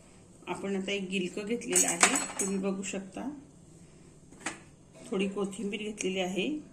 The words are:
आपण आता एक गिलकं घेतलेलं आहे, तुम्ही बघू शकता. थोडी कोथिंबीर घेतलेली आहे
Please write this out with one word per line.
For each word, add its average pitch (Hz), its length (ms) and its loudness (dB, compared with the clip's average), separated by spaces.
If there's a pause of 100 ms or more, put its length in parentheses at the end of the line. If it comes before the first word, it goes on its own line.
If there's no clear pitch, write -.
(480)
आपण 196 280 0
आता 190 160 0
एक 196 180 0
गिलकं 190 360 0
घेतलेलं 180 420 4
आहे, 175 280 6 (240)
तुम्ही 196 200 2
बघू 196 220 0
शकता. 196 460 -6 (1800)
थोडी 196 180 4
कोथिंबीर 202 540 -2
घेतलेली 190 380 0
आहे 190 280 2 (240)